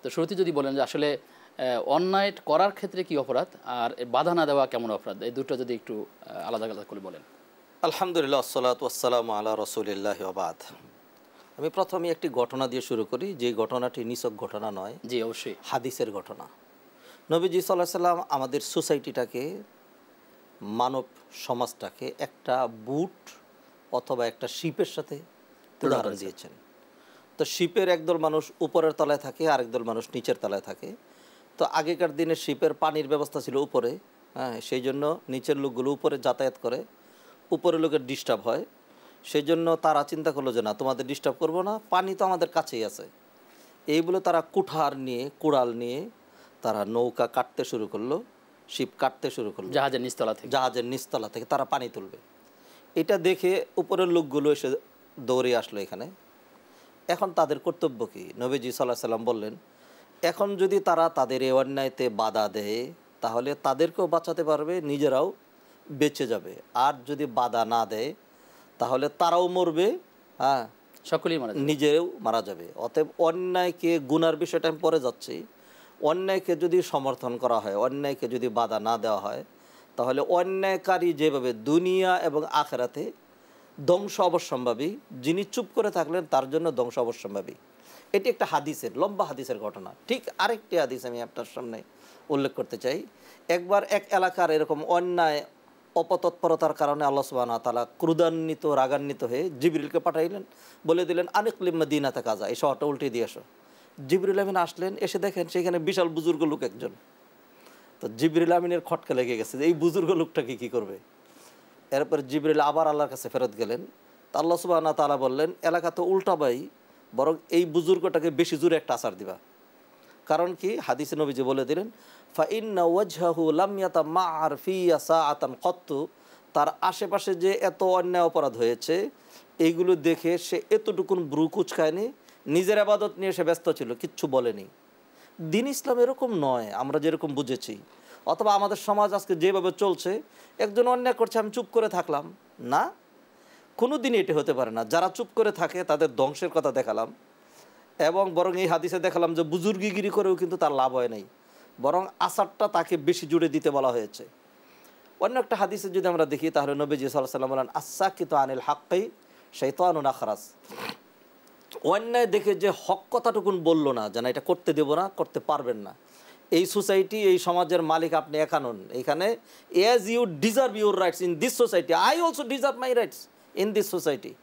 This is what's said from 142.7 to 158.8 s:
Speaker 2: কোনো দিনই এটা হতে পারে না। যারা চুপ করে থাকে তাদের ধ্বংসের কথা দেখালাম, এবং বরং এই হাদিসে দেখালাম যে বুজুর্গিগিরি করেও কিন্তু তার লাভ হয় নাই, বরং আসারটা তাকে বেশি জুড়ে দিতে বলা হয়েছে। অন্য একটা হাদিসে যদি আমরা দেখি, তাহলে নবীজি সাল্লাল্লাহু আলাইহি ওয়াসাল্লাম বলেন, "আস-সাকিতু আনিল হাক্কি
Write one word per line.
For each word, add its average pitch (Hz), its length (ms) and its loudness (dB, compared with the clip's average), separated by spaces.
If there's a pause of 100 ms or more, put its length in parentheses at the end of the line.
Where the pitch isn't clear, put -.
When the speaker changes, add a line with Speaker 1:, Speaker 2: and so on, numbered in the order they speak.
Speaker 2:
কোনো 262 200 2
দিনই 240 220 2
এটা 185 140 0
হতে 151 200 2
পারে 123 180 0
না। 113 140 -2
যারা 170 240 2
চুপ 233 260 -6
করে 214 160 4
থাকে 175 320 -2
তাদের 151 320 2
ধ্বংসের 143 340 0
কথা 151 220 2
দেখালাম, 113 440 -2 (840)
এবং 180 340 2
বরং 180 260 2
এই 185 80 2
হাদিসে 170 320 0
দেখালাম 170 340 2
যে 165 100 2
বুজুর্গিগিরি 185 640 0
করেও 190 260 2
কিন্তু 180 220 -2
তার 151 140 2
লাভ 131 220 2
হয় 123 140 2
নাই, 107 160 -6 (580)
বরং 165 240 2 (140)
আসারটা - 480 0
তাকে 170 300 0
বেশি 160 300 0
জুড়ে 160 220 2
দিতে 147 220 0
বলা 135 200 2
হয়েছে। 113 340 -6 (920)
অন্য 247 200 0
একটা 240 160 0
হাদিসে 196 340 -2
যদি 185 180 0
আমরা 165 180 4
দেখি, 151 260 -2
তাহলে 143 240 2
নবীজি 139 340 0
সাল্লাল্লাহু 131 260 -2
আলাইহি 131 80 0
ওয়াসাল্লাম 131 80 -2
বলেন, 131 220 0
"আস-সাকিতু 175 640 -2
আনিল 135 240 2
হাক্কি 180 500 -2 (440)